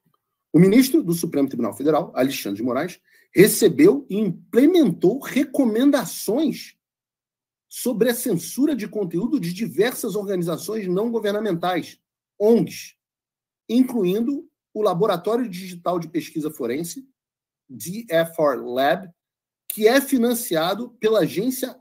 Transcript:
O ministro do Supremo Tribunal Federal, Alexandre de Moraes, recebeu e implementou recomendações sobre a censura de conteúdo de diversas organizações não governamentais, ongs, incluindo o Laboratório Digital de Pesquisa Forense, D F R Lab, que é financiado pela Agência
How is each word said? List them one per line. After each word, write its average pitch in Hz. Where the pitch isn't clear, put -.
O -
ministro 226
do 170
Supremo 143
Tribunal 117
Federal, 151
Alexandre 123
de 110
Moraes, 131
recebeu 208
e 190
implementou 226
recomendações 254
sobre 233
a 233
censura 254
de 208
conteúdo 208
de 175
diversas 190
organizações 190
não 202
governamentais, 202
ongs, -
incluindo 240
o 214
Laboratório 208
Digital 180
de 165
Pesquisa 151
Forense, 151
D 185
F 165
R 143
Lab, 143
que 208
é 262
financiado 233
pela 214
Agência 247